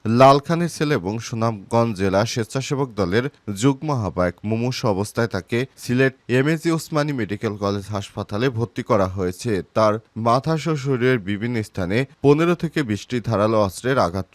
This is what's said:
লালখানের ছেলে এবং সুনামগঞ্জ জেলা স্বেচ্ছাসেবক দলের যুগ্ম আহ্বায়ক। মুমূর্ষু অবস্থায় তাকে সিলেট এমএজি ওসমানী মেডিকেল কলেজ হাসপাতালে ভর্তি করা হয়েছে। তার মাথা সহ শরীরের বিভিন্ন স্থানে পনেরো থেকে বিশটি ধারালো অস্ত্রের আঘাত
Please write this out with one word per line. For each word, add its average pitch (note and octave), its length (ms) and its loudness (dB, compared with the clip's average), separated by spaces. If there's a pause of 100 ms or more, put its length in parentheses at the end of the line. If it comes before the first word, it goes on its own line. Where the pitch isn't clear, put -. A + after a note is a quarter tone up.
লালখানের C#3 680 4
ছেলে D3+ 180 0
এবং G2 240 -2
সুনামগঞ্জ A2+ 800 0
জেলা F#2+ 280 2
স্বেচ্ছাসেবক C3 640 -4
দলের G2 280 -2 (440)
যুগ্ম C#3 320 2
আহ্বায়ক। F2+ 520 -2
মুমূর্ষু A#2 440 -2
অবস্থায় G#2+ 400 -2
তাকে G#2+ 300 -4 (180)
সিলেট B2+ 380 0 (140)
এমএজি D3 420 0
ওসমানী D3+ 420 -2
মেডিকেল G#2+ 440 -4
কলেজ G2+ 320 -2
হাসপাতালে G#2 600 -4
ভর্তি A#2 340 -4
করা G2+ 240 2
হয়েছে। F#2 560 -2 (120)
তার G#2+ 200 4 (220)
মাথা A#2+ 400 0
সহ D#3 180 -2
শরীরের C3 440 0
বিভিন্ন G#2 440 -4
স্থানে G2 360 -2 (240)
পনেরো D#3 320 4
থেকে D#3+ 280 -4
বিশটি G#2+ 380 -4
ধারালো A2 400 0
অস্ত্রের A#2+ 380 0
আঘাত F#2 360 0